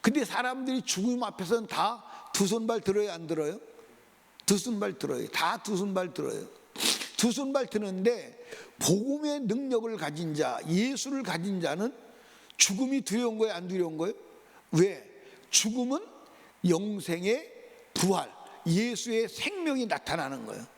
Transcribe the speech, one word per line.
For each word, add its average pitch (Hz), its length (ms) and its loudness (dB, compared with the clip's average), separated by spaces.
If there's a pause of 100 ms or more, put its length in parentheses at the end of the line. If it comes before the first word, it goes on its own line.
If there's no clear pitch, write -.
근데 262 240 2
사람들이 254 580 -2
죽음 247 400 -2
앞에서는 208 460 -2
다 214 440 -2 (200)
두 196 140 4
손발 220 340 2
들어요, 202 320 2
안 165 140 -8
들어요? 156 340 -2 (840)
두 202 120 6
손발 202 400 -2
들어요. 123 300 -2
다 180 340 0
두 202 140 -2
손발 185 360 0
들어요. 117 340 -4 (720)
두 240 140 4
손발 269 360 0
드는데, 196 720 0 (420)
복음의 285 600 2
능력을 233 560 0
가진 156 380 -4
자, 131 240 0 (100)
예수를 262 540 2
가진 185 380 -2
자는 170 340 0 (600)
죽음이 254 460 2
두려운 220 360 0
거예요, 220 160 2
안 175 140 -6
두려운 175 280 0
거예요? 175 180 -2 (580)
왜? 165 360 4 (420)
죽음은 247 540 2 (640)
영생의 190 840 0 (420)
부활, 175 380 2 (340)
예수의 226 640 2
생명이 311 580 -2
나타나는 139 600 -2
거예요. 107 200 -10 (120)